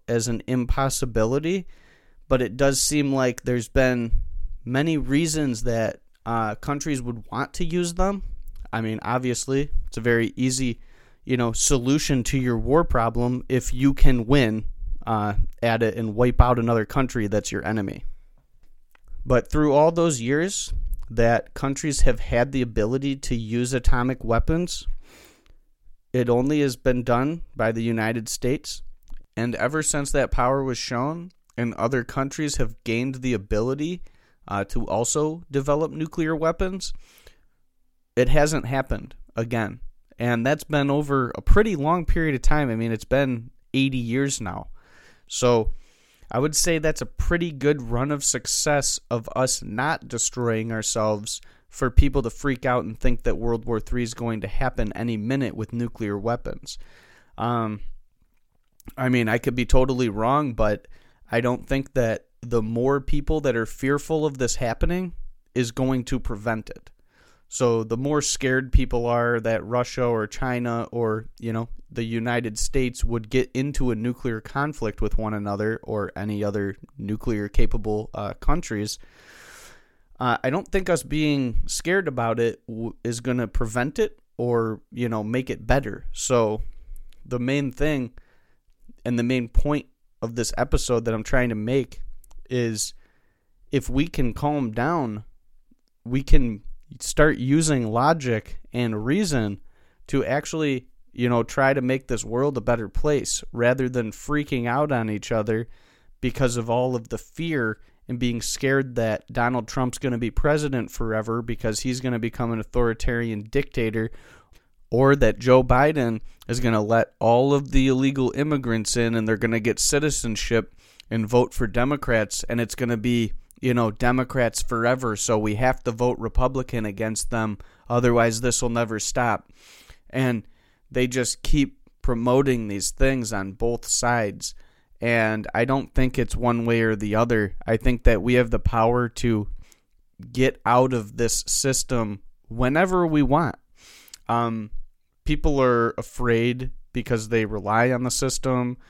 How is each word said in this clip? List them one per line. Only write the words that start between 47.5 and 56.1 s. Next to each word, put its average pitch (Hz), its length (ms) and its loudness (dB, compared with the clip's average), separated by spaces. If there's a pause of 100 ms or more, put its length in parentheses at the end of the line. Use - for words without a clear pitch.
good 139 280 0
run 120 300 -2
of 143 140 -4
success - 720 0 (120)
of 117 260 -4
us 127 260 0
not 127 460 -4
destroying 113 640 -2
ourselves 110 680 -2 (280)
for 131 220 -2
people 135 320 8
to 117 80 -6
freak 135 360 -4
out 123 180 0
and 110 140 -10
think 120 240 4
that 117 160 0
World 117 260 -2
War 113 140 -2
Three 120 240 -4
is 117 120 -6
going 117 260 -6
to 95 80 -6
happen 120 460 -2
any 117 220 -4
minute 120 380 -2
with 107 180 -8
nuclear 113 460 -4